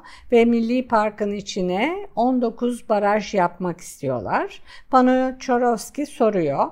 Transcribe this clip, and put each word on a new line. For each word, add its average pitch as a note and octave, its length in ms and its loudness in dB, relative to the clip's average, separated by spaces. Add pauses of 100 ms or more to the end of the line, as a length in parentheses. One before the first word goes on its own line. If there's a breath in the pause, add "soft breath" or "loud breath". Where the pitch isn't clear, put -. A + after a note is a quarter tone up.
(320 loud breath)
ve A#3 140 6
milli A#3+ 420 0
parkın G#3+ 440 0
içine G#3 840 -4
on B3 260 2
dokuz A#3+ 480 -4
baraj G#3 440 0
yapmak F3 460 -2
istiyorlar. C3 840 -6 (280 loud breath)
Pano B3+ 500 4
Çorovski B3 640 -2
soruyor, F#3+ 680 0